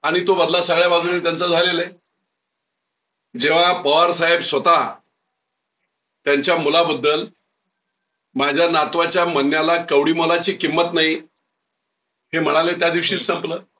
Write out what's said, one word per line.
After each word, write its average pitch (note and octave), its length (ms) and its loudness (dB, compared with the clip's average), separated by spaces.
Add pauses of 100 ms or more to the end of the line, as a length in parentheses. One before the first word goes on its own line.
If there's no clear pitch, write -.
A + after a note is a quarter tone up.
आणि F3 240 -2
तो G3 80 4
बदला F3 280 0
सगळ्या F3 260 2
बाजूने F3 300 0
त्यांचा E3+ 280 -4
झालेला E3+ 360 0
आहे. F3+ 80 -8 (1500)
जेव्हा E3 440 2
पवार D#3+ 280 2
साहेब E3+ 300 2
स्वतः D3 500 0 (1300)
त्यांच्या C#3+ 320 0
मुलाबद्दल, D3+ 720 0 (1080)
"माझ्या C#3+ 360 0
नातवाच्या E3 540 0
म्हणण्याला D#3 600 0
कवडी D3 280 2
मोलाची E3+ 400 0
किंमत E3+ 420 -2
नाही," D#3+ 200 0 (1160)
हे D#3+ 60 -2
म्हणाले, D#3+ 360 0
त्या E3+ 160 0
दिवशीच E3+ 320 -4
संपलं. E3+ 360 -4 (220)